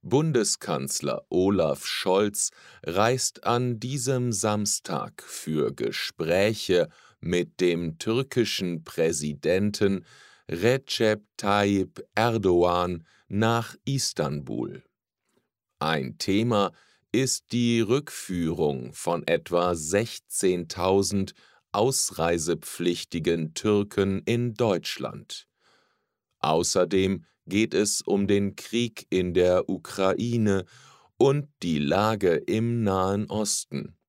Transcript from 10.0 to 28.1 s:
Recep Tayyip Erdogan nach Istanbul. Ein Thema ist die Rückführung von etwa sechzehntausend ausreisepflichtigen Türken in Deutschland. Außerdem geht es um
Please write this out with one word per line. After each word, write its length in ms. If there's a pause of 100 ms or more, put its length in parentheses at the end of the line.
Recep 760 (120)
Tayyip 760
Erdogan 920 (220)
nach 480 (100)
Istanbul. 1000 (960)
Ein 380
Thema 520 (400)
ist 400
die 300
Rückführung 1120
von 340
etwa 480
sechzehntausend 1600 (380)
ausreisepflichtigen 1800
Türken 680
in 300
Deutschland. 920 (920)
Außerdem 840 (240)
geht 260
es 280
um 240